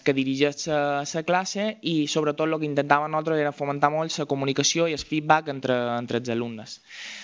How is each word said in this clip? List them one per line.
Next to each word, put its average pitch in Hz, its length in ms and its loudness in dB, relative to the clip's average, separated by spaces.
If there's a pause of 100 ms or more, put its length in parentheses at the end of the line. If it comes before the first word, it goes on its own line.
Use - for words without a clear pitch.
que 143 100 4
dirigeix 135 540 0
la, 143 340 0
la 156 220 -4
classe 196 580 0
i, 156 260 0
sobretot, 151 400 0
el 160 120 0
que 151 100 -2
intentàvem 143 400 2
nosaltres 156 300 0
era 147 120 2
fomentar 143 380 0
molt 156 300 -2
la 147 60 -2
comunicació 139 640 0
i 160 60 -2
el 139 80 -4
feedback 156 480 2
entre, 127 480 0
entre 120 220 -2
els 123 100 -2
alumnes. 117 500 -4 (440)